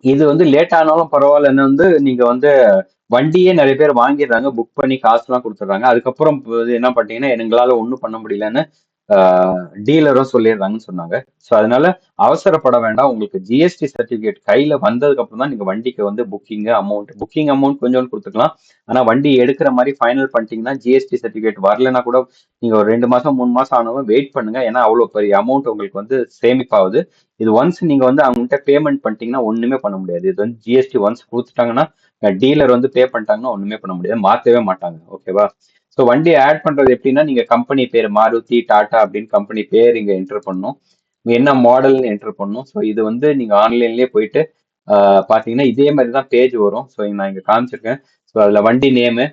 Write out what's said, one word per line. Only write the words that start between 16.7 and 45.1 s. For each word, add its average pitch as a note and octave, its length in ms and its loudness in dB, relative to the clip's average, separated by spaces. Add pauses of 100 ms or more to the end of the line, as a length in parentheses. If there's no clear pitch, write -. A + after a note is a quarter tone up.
அமௌண்ட், G#2 420 -6
புக்கிங் D3 340 -6
அமௌண்ட் C#3 300 -2
கொஞ்சோண்டு B2+ 300 -2
கொடுத்துக்கலாம். G#2+ 420 -4 (360)
ஆனா B2 140 0
வண்டி C#3 360 0
எடுக்கிற C3+ 320 0
மாதிரி B2+ 260 0
ஃபைனல் C3 320 -2
பண்ணிட்டீங்கன்னா, A#2 480 -6
ஜி A#2+ 160 -2
எஸ் C3 160 0
டி A#2+ 140 -6
சர்டிபிகேட் A2 400 -6
வரலைன்னா B2 400 0
கூட B2 180 0 (420)
நீங்க A2+ 140 0
ஒரு G#2 120 2
ரெண்டு A#2+ 200 0
மாசம், B2+ 280 0
மூணு B2 140 -2
மாசம் B2+ 280 0
ஆனாலும் A#2+ 260 -4
வெயிட் C3 260 0
பண்ணுங்க. A#2+ 320 -6
ஏன்னா A#2+ 200 -2
அவ்வளவு A2+ 280 2
பெரிய G#2 280 -2
அமௌண்ட் B2+ 340 -2
உங்களுக்கு G2+ 300 -8
வந்து B2+ 160 -4 (160)
சேமிப்பாகுது. A#2+ 680 0 (380)
இது A2 140 0
ஒன்ஸ் D#3 260 2
நீங்க C#3+ 240 2
வந்து C3+ 180 2
அவங்ககிட்ட B2 440 0
பேமெண்ட் C#3+ 360 0
பண்ணிட்டீங்கன்னா A#2 400 -6
ஒண்ணுமே A#2 340 -2
பண்ண G2+ 200 -6
முடியாது. F2+ 320 -8
இது F#2+ 160 -4
வந்து A#2 140 -8
ஜி A2+ 140 -6
எஸ் - 200 0
டி A#2+ 60 -2
ஒன்ஸ் G#2 300 -2
கொடுத்துட்டாங்கன்னா, A#2+ 580 -2 (360)
டீலர் B2+ 480 2
வந்து B2 200 2
பே B2+ 140 0
பண்ணிட்டாங்கன்னா A2+ 460 -4
ஒண்ணுமே G2+ 260 -8
பண்ண F#2+ 200 -12
முடியாது, F#2+ 240 -6
மாத்தவே A#2 420 2
மாட்டாங்க. F2+ 340 -6 (140)
ஓகேவா? G2 340 -2 (540)
So, C3+ 80 2
வண்டி D#3 280 2
ஆட் D3 280 2
பண்றது C#3 280 2
எப்படின்னா, C3+ 340 0
நீங்க C3 180 -2
கம்பெனி B2 440 -2
பேர் A2+ 260 -2
மாருதி, A2+ 540 0
டாடா G#2+ 340 2
அப்படின்னு G#2 260 -2
கம்பெனி G#2 360 -4
பேர் A#2 340 2
இங்க G#2 160 -4
என்டர் F#2+ 320 -6
பண்ணணும். G2 320 -8 (500)
நீங்க A#2 120 0
என்ன C#3 120 2 (100)
மாடல்னு B2+ 500 2
என்டர் G#2 280 -8
பண்ணணும். G#2 280 -8
So, - 160 -12
இது G#2+ 220 -4
வந்து C3 320 0
நீங்க A2+ 200 -2
ஆன்லைன்லயே A#2 480 2
போயிட்டு, A2 360 -2 (480)
ஆ, G#2 80 2 (320)